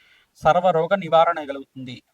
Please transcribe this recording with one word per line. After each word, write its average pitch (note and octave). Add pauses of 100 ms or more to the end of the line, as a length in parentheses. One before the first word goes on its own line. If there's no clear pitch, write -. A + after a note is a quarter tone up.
(420)
సర్వరోగ E3+ (100)
నివారణ E3 (100)
కలుగుతుంది. C3+ (200)